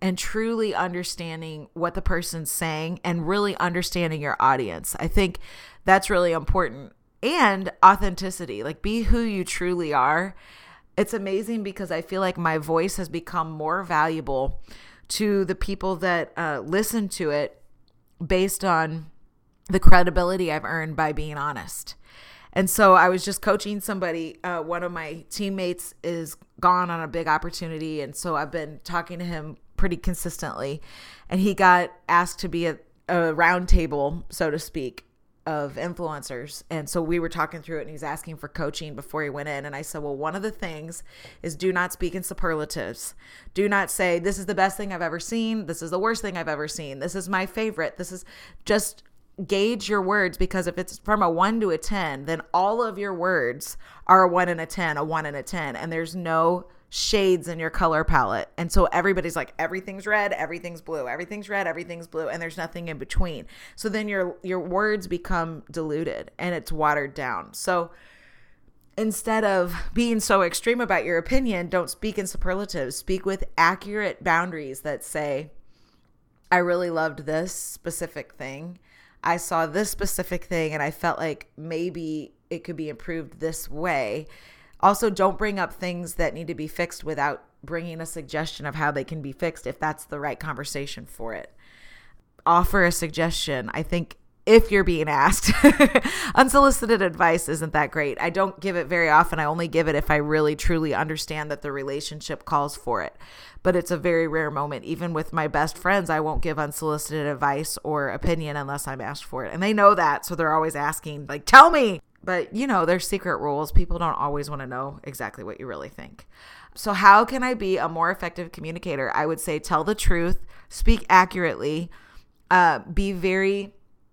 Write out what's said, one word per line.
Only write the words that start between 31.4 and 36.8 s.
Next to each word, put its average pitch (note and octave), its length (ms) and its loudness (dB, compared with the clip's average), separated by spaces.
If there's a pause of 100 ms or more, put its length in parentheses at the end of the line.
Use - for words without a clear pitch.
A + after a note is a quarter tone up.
he G3+ 120 4
got F3+ 380 6 (160)
asked F3 320 2
to - 80 -6
be E3 200 -2
a, D3+ 100 -4 (320)
a E3+ 240 2
round F3 360 4
table, D3+ 600 2
so D#3+ 220 -2
to D#3 80 -4
speak, - 460 -10 (400)
of D3 280 -6
influencers. D3 960 -10
And D#3 200 -8